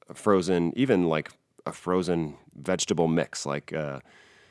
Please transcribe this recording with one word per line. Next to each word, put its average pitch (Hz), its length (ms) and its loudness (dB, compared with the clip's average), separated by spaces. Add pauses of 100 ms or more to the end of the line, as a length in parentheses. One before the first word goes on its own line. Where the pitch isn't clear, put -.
a - 60 -18
frozen, 90 600 2
even, 110 320 2
like, 78 220 0 (380)
a - 40 -6
frozen 85 640 -2 (200)
vegetable 87 520 0
mix, - 380 -2
like, 71 260 -6
uh, 73 280 -6 (520)